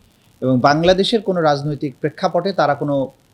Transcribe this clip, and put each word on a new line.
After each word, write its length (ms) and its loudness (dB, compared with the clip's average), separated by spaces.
এবং 180 2
বাংলাদেশের 600 2
কোনো 200 -2
রাজনৈতিক 580 -2
প্রেক্ষাপটে 540 -2
তারা 220 0
কোনো 360 -4